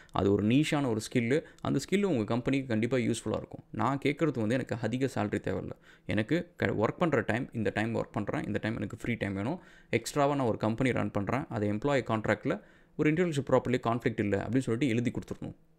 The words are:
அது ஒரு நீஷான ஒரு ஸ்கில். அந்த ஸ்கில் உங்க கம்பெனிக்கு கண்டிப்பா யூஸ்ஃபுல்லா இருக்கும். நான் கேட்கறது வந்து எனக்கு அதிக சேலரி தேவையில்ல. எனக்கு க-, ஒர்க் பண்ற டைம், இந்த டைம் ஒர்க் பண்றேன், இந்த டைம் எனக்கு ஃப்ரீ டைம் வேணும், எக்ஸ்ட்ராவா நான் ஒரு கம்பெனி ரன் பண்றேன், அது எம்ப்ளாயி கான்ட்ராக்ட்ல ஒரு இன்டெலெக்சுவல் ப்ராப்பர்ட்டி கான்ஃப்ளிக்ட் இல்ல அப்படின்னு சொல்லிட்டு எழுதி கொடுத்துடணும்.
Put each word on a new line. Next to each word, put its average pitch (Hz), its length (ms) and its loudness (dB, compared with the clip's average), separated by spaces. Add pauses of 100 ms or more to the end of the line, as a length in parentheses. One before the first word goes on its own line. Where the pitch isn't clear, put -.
(120)
அது 98 200 2
ஒரு 101 140 4
நீஷான 143 420 4
ஒரு 110 120 0
ஸ்கில். 117 360 0 (240)
அந்த 139 200 0
ஸ்கில் 202 240 0
உங்க 139 200 2
கம்பெனிக்கு 131 440 -2
கண்டிப்பா 117 280 0
யூஸ்ஃபுல்லா 113 420 0
இருக்கும். - 320 -12
நான் 120 320 0
கேட்கறது 143 380 0
வந்து 113 180 2
எனக்கு - 240 -4
அதிக 131 240 0
சேலரி 104 340 -2
தேவையில்ல. 95 360 -4 (320)
எனக்கு 110 300 0 (180)
க-, 107 200 2
ஒர்க் 110 240 0
பண்ற 147 200 4
டைம், 113 320 0
இந்த 104 220 -2
டைம் 110 200 -2
ஒர்க் 107 220 -4
பண்றேன், 107 300 -4
இந்த 101 160 -2
டைம் 113 140 -2
எனக்கு 110 240 -6
ஃப்ரீ - 140 -4
டைம் 101 200 -4
வேணும், 117 260 -4 (300)
எக்ஸ்ட்ராவா 143 440 2
நான் 131 180 0
ஒரு 101 140 -4
கம்பெனி 113 260 2
ரன் 104 180 0
பண்றேன், 104 380 -2
அது 104 240 -2
எம்ப்ளாயி 127 320 0
கான்ட்ராக்ட்ல 110 520 0 (420)
ஒரு 151 120 4
இன்டெலெக்சுவல் 156 380 0
ப்ராப்பர்ட்டி 123 320 4
கான்ஃப்ளிக்ட் 117 400 0
இல்ல 101 160 2
அப்படின்னு 123 300 0
சொல்லிட்டு 123 220 0
எழுதி 117 220 2
கொடுத்துடணும். - 460 -8 (220)